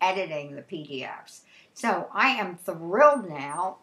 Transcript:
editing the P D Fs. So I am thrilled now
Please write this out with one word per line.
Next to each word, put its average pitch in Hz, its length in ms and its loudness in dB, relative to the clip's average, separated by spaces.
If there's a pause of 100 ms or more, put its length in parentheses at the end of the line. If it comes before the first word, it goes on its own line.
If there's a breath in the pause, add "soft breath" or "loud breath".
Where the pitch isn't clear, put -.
editing 160 540 -2
the 139 80 -14
P 160 200 -12
D 135 220 -10
Fs. - 380 -14 (300 loud breath)
So 196 380 -2
I 233 180 4
am 196 280 -4
thrilled 190 720 4
now 147 540 -6